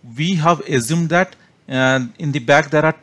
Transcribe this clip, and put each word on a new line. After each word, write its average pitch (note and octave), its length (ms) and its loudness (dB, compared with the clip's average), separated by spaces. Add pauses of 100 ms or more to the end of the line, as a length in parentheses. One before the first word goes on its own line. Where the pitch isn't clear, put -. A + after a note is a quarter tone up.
(160)
we E3 200 -2
have D#3+ 240 2
assumed D3+ 480 -2
that, F3 260 0 (340)
uh, C3 380 0 (120)
in D3+ 120 -6
the C#3+ 80 -4
back C#3+ 320 2
there D3+ 140 2
are D#3 180 0